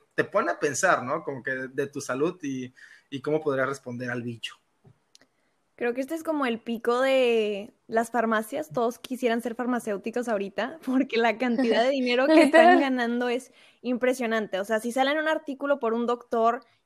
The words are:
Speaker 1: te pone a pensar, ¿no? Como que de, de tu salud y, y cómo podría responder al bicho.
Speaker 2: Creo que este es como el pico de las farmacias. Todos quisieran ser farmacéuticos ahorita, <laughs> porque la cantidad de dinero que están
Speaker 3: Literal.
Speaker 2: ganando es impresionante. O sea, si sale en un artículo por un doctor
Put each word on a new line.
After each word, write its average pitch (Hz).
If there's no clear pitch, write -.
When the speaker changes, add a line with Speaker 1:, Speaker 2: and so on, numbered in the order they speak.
Speaker 1:
te 151
pone 226
a 349
pensar, 143
¿no? 151
Como 139
que 135
de, 131
de 135
tu 139
salud 147
y, 127
y 135
cómo 151
podría 135
responder 127
al 123
bicho. 120
Speaker 2:
Creo 240
que 254
este 277
es 320
como 302
el 233
pico 233
de 233
las 226
farmacias. 226
Todos 247
quisieran 233
ser 233
farmacéuticos 233
ahorita, 214
<laughs> -
porque 269
la 226
cantidad 233
de 262
dinero 254
que 311
están 330
Speaker 3:
Literal. -
Speaker 2:
ganando 247
es 262
impresionante. 226
O 202
sea, 220
si 233
sale 262
en 311
un 311
artículo 285
por 226
un 233
doctor 240